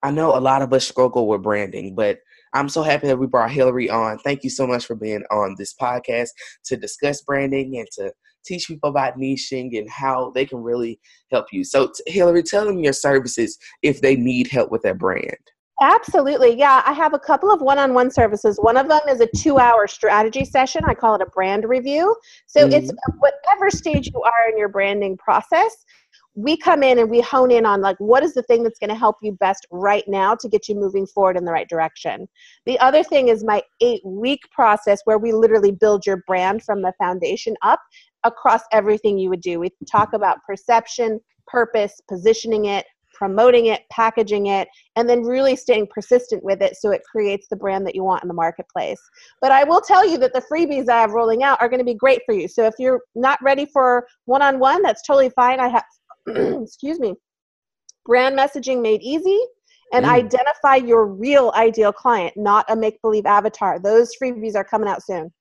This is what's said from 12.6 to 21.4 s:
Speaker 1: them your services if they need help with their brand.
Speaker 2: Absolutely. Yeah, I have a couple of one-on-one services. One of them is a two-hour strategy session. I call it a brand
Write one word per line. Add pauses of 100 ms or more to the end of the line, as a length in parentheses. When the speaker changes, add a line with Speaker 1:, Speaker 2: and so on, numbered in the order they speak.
Speaker 1:
them
your
services (240)
if
they
need
help
with
their
brand. (460)
Speaker 2:
Absolutely.
Yeah,
I
have
a
couple
of
one-on-one
services.
One
of
them (100)
is
a (100)
two-hour
strategy
session.
I
call
it
a
brand